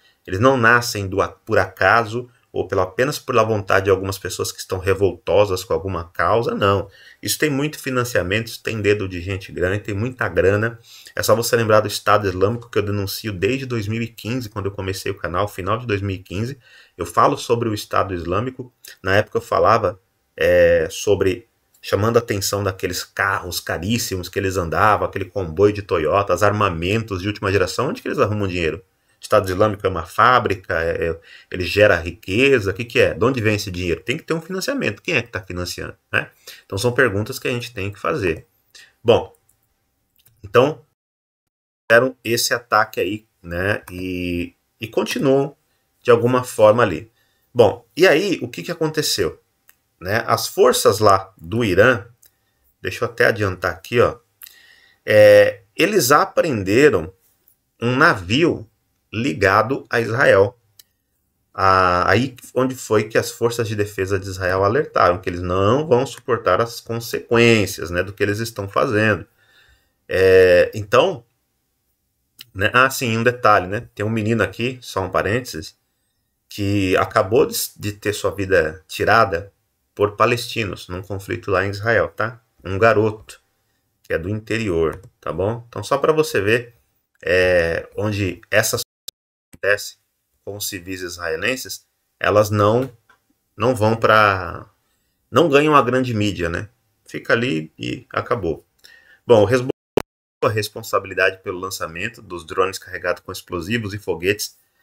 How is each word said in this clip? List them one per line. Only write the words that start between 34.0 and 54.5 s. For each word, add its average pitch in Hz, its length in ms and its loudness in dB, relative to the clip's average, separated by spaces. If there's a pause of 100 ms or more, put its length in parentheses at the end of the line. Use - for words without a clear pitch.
Tem - 160 -6
que 156 60 -14
ter - 100 -4
um 165 80 -6
financiamento. 185 600 -6
Quem 175 140 -4
é 120 60 0
que - 80 -8
tá 95 120 -10
financiando, 87 540 -10 (160)
né? - 180 -4 (360)
Então 98 120 -8
são 117 140 0
perguntas 113 480 0
que - 80 -6
a 135 40 -2
gente 120 220 -8
tem 98 180 -8
que 95 80 -16
fazer. 104 460 -2 (560)
Bom, 110 320 2 (1080)
então 131 380 2 (1080)
fizeram 123 320 4
esse 120 320 -2
ataque 110 460 0
aí, 101 260 -4 (160)
né? 90 480 -4
E, 90 640 -6 (280)
e 107 60 -10
continuam 147 680 0 (480)
de 120 80 4
alguma 120 320 4
forma 110 400 4
ali. 87 260 -4 (440)
Bom, 117 320 2 (100)
e 165 100 2
aí 190 360 2
o - 80 -8
que - 120 -12
que 170 100 -10
aconteceu? 151 680 -4 (580)
Né? 95 280 -2
As - 200 0
forças 117 520 2
lá 101 360 4
do 107 300 -4
Irã, 101 400 4 (760)
deixa - 240 -8
eu 110 60 -2
até - 160 2
adiantar 98 460 0
aqui, 117 280 -4
ó, 78 200 2 (840)